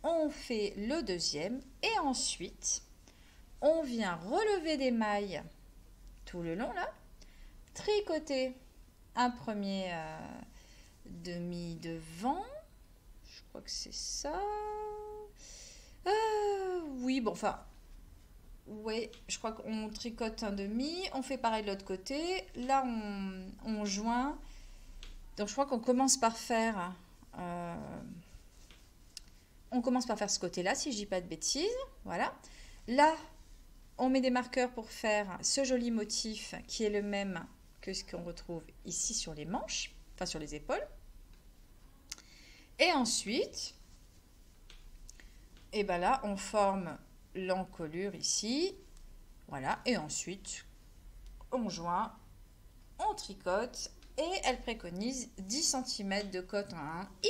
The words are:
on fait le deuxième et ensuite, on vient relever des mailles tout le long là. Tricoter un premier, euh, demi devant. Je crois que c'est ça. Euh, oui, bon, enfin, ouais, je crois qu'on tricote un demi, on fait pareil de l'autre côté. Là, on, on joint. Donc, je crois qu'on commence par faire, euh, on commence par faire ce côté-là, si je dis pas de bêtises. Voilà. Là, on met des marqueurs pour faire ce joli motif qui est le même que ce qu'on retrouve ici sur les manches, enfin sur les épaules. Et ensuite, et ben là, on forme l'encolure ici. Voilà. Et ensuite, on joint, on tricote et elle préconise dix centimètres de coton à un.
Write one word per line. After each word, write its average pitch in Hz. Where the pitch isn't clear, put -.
on 311
fait 220
le 247
deuxième 190
et 427
ensuite, -
on 320
vient 226
relever 320
des 262
mailles 208
tout 175
le 165
long 233
là. 403
Tricoter 311
un 247
premier, 196
euh, 156
demi 175
devant. 170
Je -
crois -
que -
c'est -
ça. -
Euh, 403
oui, 254
bon, 214
enfin, -
ouais, 220
je -
crois 220
qu'on 220
tricote 226
un 202
demi, 254
on 262
fait 262
pareil 220
de 202
l'autre 196
côté. 302
Là, 262
on, 196
on 208
joint. 226
Donc, 202
je -
crois 277
qu'on 269
commence 254
par 226
faire, 220
euh, 175
on 247
commence 247
par 226
faire 202
ce -
côté-là, 180
si 311
je 220
dis 208
pas 185
de 175
bêtises. 185
Voilà. 202
Là, 294
on 254
met 262
des 254
marqueurs 247
pour 220
faire 208
ce -
joli 240
motif 214
qui -
est 214
le 208
même 196
que 190
ce 185
qu'on 170
retrouve 170
ici -
sur -
les 147
manches, -
enfin 185
sur 170
les 147
épaules. 339
Et 339
ensuite, 262
et 208
ben 180
là, 202
on 202
forme 196
l'encolure 185
ici. 262
Voilà. 139
Et 240
ensuite, -
on 240
joint, 175
on 403
tricote 202
et 349
elle 247
préconise 220
dix 208
centimètres 202
de 185
coton 202
à 160
un. 196